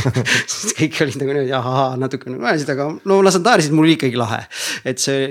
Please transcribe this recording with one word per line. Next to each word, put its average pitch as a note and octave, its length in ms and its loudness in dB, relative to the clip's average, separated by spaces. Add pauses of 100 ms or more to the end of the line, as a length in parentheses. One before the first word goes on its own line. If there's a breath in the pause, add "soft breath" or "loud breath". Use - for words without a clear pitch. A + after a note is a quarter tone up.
<laughs> B2+ 520 -2
Siis - 240 -6
kõik - 240 -2
olid C#3 160 0
nagu C3+ 160 -4
niimoodi, C3+ 240 -2
ahaa, C3 300 0 (100)
natuke C3 320 -4
nagu, B2+ 160 -8 (160)
seda C#3 160 -4
ka, C#3+ 100 -2 (220)
no, G3 140 4
las F#3+ 160 6
nad E3+ 100 0
naersid, E3 240 4
mul D#3 160 6
ikkagi C3 320 2
lahe. A2+ 220 -2 (420 loud breath)
Et B2+ 160 -4
see C3+ 300 -2